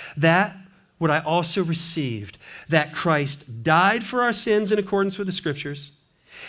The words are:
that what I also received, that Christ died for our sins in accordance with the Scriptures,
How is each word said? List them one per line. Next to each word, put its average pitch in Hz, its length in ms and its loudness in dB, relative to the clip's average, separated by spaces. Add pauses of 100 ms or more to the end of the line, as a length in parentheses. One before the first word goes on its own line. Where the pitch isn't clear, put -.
(160)
that 165 400 4 (420)
what 165 120 2
I 151 80 4
also 165 460 0
received, 135 760 -4 (300)
that 151 260 2
Christ 139 680 -2
died 190 400 4
for 247 180 -2
our 240 100 2
sins 214 380 0
in 214 80 2
accordance 196 400 0
with 202 80 -4
the 185 60 -4
Scriptures, 143 580 -6 (580)